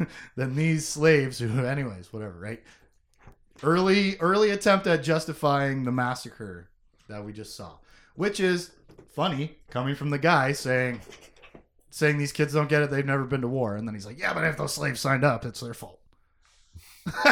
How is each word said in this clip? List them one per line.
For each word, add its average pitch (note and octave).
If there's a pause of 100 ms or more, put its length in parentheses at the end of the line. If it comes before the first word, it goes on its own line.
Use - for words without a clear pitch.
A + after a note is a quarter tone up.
(140)
<laughs> -
than C3
these D#3
slaves D3
who, A#2+
anyways, A#2+
whatever, G#2
right? G#2+ (1000)
Early, F#3+
early G3+
attempt G3+
at D#3+
justifying C#3+
the B2
massacre A2+ (380)
that G#2
we G#2
just G#2+
saw, F2 (420)
which G#3
is F3+ (440)
funny D#3 (140)
coming C3
from C#3+
the C#3+
guy C#3+
saying, B2+ (880)
saying D3+
these C#3+
kids D3
don't D3
get D3
it, C#3
they've C#3
never C3+
been C3
to A#2+
war. A#2+
And A2
then G#2+
he's G2
like, -
"Yeah, G3
but D#3
if D#3
those C#3+
slaves C#3
signed C3+
up, B2+
it's A#2+
their A#2
fault." - (1040)
<laughs> -